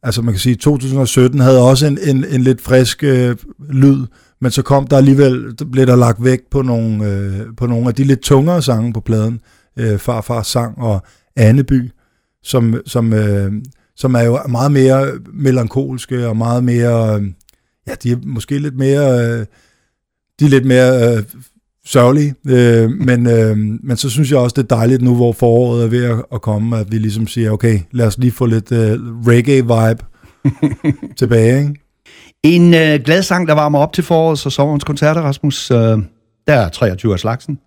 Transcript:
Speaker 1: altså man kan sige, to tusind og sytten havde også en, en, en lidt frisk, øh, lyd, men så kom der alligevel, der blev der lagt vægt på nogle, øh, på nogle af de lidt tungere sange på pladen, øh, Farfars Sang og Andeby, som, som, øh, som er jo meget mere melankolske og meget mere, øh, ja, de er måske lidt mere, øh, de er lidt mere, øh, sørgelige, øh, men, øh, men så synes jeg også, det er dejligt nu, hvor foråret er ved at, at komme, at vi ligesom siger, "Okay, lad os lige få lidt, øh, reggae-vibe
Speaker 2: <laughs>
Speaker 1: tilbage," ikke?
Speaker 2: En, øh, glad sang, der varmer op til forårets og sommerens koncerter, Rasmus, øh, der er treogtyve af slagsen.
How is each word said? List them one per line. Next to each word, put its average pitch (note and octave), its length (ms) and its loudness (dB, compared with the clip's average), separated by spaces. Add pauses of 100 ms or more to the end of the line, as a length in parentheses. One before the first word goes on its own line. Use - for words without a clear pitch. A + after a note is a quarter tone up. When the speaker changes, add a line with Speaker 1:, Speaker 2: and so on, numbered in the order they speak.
Speaker 1:
altså A2 180 -4
man A#2 120 -2
kan F#2+ 60 -4
sige, B2 160 0
to D3 220 0
tusind C3+ 220 -4
og C3 80 0
sytten B2+ 320 2
havde B2+ 300 6
også C3+ 180 2
en, C#3 100 -2 (100)
en, C#3 240 0
en C3 100 -2
lidt B2+ 200 0
frisk, B2+ 420 0
øh, B2 320 0 (340)
lyd, C#3 280 4 (440)
men B2+ 100 -2
så C3+ 100 -2
kom C3+ 260 0
der C#3+ 100 2
alligevel, C3+ 640 2
der D3 60 -10
blev B2+ 220 0
der B2 80 4
lagt A#2 280 2
vægt B2+ 260 0
på C#3 120 -2
nogle, A2+ 440 -2
øh, G2 340 -6 (180)
på B2 80 -4
nogle A#2+ 220 -2
af A2+ 80 -2
de C3+ 80 -2
lidt C3+ 180 2
tungere C#3+ 400 2
sange A#2 320 -2
på A2 60 -6
pladen, A2+ 400 -4 (400)
øh, A2 200 -2
Farfars A2+ 480 -6
Sang A#2 300 -6
og G#2+ 260 -4 (320)
Andeby, B2 560 2 (520)
som, A#2 320 0 (100)
som, A#2 280 -2
øh, G2+ 380 -2 (440)
som C3 200 -2
er A#2 60 2
jo A#2 180 2 (100)
meget B2+ 220 0
mere C3+ 340 4 (280)
melankolske B2+ 920 -4
og A2 100 -4
meget A#2 260 -2
mere, A#2+ 560 0
øh, G2+ 80 -6 (600)
ja, C3+ 60 -10 (100)
de B2 80 -2
er A#2+ 40 0 (100)
måske C3+ 340 -6
lidt C#3+ 180 -8
mere, C3+ 540 0
øh, A#2 140 -6 (960)
de D3 60 2
er D3 40 6
lidt C3+ 160 4
mere, B2+ 520 2
øh, G#2+ 60 -4 (640)
sørgelige, C#3 480 2 (140)
øh, A#2+ 440 4
men, B2 360 0
øh, A2 300 2
men G#2+ 400 -4
så C#3 120 -6
synes C3 220 -2
jeg C#3+ 80 2
også, B2 180 0
det B2+ 140 -2
er B2+ 40 2
dejligt A#2+ 260 2
nu, B2 140 2
hvor A#2+ 180 2
foråret A#2+ 500 0
er A2+ 40 0
ved A#2+ 160 -2
at, A#2+ 140 -2 (160)
at A2 80 -8
komme, A2 380 -4
at G#2 120 -6
vi A2+ 60 -4
ligesom G#2+ 300 -4
siger, A2 240 -2
"Okay, G#2+ 280 0 (120)
lad A#2+ 160 0
os G2+ 100 -2
lige B2 140 0
få B2+ 140 -2
lidt, A2+ 260 -2
øh, A2+ 280 0 (280)
reggae-vibe A#2+ 800 2 (520)
Speaker 2:
<laughs> - 640 -4
Speaker 1:
tilbage," A#2 420 2
ikke? C#3+ 120 -4 (680)
Speaker 2:
En, E3+ 300 6
øh, D#3 320 2
glad E3+ 180 2
sang, F3+ 240 -2
der D3+ 60 2
varmer D3 260 2
op D#3 140 0
til F3 100 -4
forårets D#3+ 420 0
og C#3 60 -4
sommerens C#3+ 320 -2
koncerter, D3+ 380 0
Rasmus, C#3 500 -4
øh, A#2+ 60 2
der A2+ 760 -2
er A2 160 0
treogtyve G2+ 440 -2
af F2+ 60 -4
slagsen. B2+ 480 -8